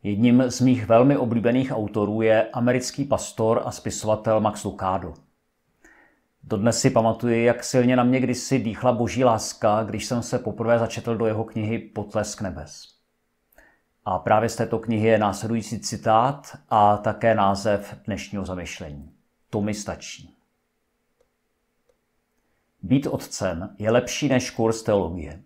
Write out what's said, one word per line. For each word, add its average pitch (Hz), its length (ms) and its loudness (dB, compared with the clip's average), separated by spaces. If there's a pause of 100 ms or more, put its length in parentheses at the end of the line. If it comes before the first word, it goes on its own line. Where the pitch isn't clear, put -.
Jedním 120 440 4
z 123 140 -4
mých 120 240 2
velmi 127 320 6
oblíbených 120 540 0
autorů 107 500 -2
je 110 280 4
americký 123 560 -2
pastor 117 600 0
a 117 60 -4
spisovatel 107 680 -2
Max 107 240 0
Lucado. 92 500 -4 (1300)
Dodnes 110 380 0
si 135 80 4
pamatuji, 117 560 2
jak 120 180 2
silně 127 320 2
na 123 80 4
mě 127 160 2
kdysi 123 400 -2
dýchla 113 320 -2
boží 117 320 0
láska, 110 600 2
když 104 220 -6
jsem 120 180 -4
se 123 160 -4
poprvé 113 400 0
začetl 113 380 -4
do 113 80 0
jeho 110 180 0
knihy 110 360 -4
Potlesk 104 600 -6
nebes. 80 540 -12 (1080)
A 92 140 -2
právě 110 300 2
z - 60 -6
této 113 240 -4
knihy 110 280 0
je 110 100 6
následující 107 640 -2
citát 117 800 0 (120)
a 104 280 6
také 110 380 0
název 101 600 0 (100)
dnešního 98 400 -6
zamyšlení. 82 680 -12 (380)
"To 107 120 -4
mi 104 120 -2
stačí." - 600 -12 (2500)
Být 135 240 2
otcem 92 680 -6
je 107 140 0
lepší 120 380 0
než 127 220 0
kurz 113 320 0
teologie. 85 640 -2